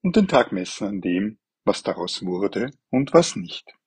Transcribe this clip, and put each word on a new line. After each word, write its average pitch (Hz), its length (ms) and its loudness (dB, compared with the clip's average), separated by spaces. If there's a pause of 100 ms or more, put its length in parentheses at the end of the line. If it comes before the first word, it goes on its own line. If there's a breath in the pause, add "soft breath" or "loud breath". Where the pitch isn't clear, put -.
und 180 120 0
den 208 100 6
Tag 127 240 4
messen 95 380 -6
an 98 120 -6
dem, 92 380 -2 (260)
was - 200 0
daraus 90 400 -6
wurde 98 480 -2 (180)
und 139 240 0
was 170 220 4
nicht. - 360 -12 (140)